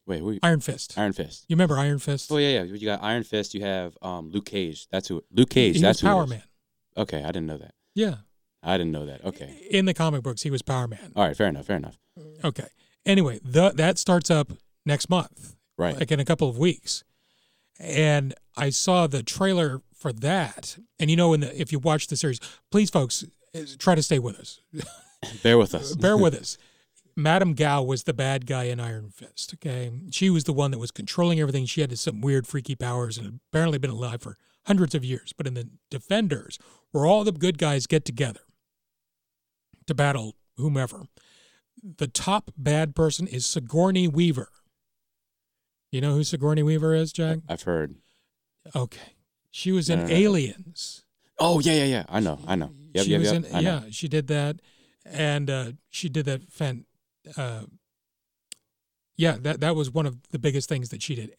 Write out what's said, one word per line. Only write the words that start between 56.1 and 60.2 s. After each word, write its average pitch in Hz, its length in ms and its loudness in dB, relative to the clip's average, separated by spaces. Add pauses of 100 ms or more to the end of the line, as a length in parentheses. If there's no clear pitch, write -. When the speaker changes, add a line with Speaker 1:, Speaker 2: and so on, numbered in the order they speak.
Speaker 2:
that 135 240 -4
fan-, 131 360 -6 (500)
uh, 117 280 -8 (1500)
yeah, 160 240 2
that, 127 180 -4
that 156 160 0
was 139 160 -2
one 151 140 0
of 123 120 -4 (120)